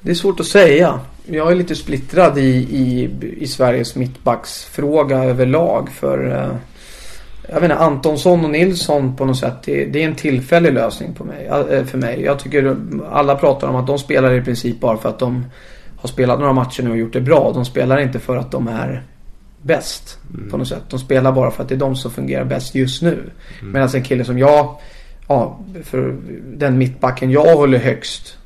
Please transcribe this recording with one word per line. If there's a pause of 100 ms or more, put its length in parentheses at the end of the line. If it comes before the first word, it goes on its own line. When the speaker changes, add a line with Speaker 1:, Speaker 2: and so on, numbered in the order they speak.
Speaker 1:
Det
är
svårt
att
säga. (260)
Jag
är
lite
splittrad
i, (100)
i, (280)
i
Sveriges
mittbacksfråga
överlag,
för,
eh, (920)
jag
vet
inte,
Antonsson
och
Nilsson
på
något
sätt,
det,
det
är
en
tillfällig
lösning
på
mig,
eh,
för
mig.
Jag
tycker (340)
alla
pratar
om
att
de
spelar
i
princip
bara
för
att
de (520)
har
spelat
några
matcher
nu
och
gjort
det
bra.
De
spelar
inte
för
att
de
är (600)
bäst (160)
Speaker 2:
Mm.
Speaker 1:
på
något
sätt.
De
spelar
bara
för
att
det
är
de
som
fungerar
bäst
just
nu. (500)
Speaker 2:
Mm.
Speaker 1:
Medan
en
kille
som
jag, (520)
ja, (260)
för (400)
den
mittbacken
jag
håller
högst